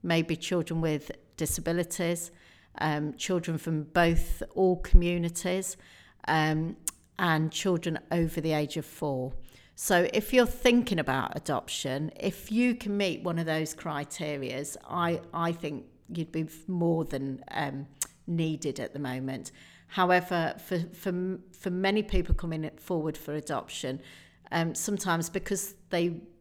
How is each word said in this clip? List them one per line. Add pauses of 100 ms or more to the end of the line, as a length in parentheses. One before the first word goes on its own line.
may
be
children
with (240)
disabilities, (460)
um,
children
from
both, (140)
all
communities, (520)
um, (400)
and
children (120)
over
the
age
of
four. (420)
So
if
you're
thinking
about
adoption,
if
you
can
meet
one
of
those
criterias, (100)
I, (140)
I
think (280)
you'd
be
f-,
more
than,
um, (380)
needed
at
the
moment. (360)
However, (100)
for, (140)
for, (120)
for
many
people
coming
forward
for
adoption, (520)
um,
sometimes
because (140)
they (200)